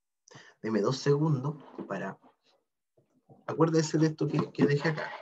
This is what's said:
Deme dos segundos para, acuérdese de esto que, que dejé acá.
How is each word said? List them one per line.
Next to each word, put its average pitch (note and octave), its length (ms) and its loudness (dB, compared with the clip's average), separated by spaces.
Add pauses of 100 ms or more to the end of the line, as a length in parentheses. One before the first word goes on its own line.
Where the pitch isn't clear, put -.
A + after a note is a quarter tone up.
(600)
Deme A2 180 0
dos A#2+ 200 0
segundos C#3+ 640 0 (280)
para, F#2+ 280 -8 (1300)
acuérdese D#3+ 500 2
de D#3 100 4
esto D#3 220 -2
que, - 240 -2
que C3 120 2
dejé D3 240 2
acá. D3+ 220 -6 (100)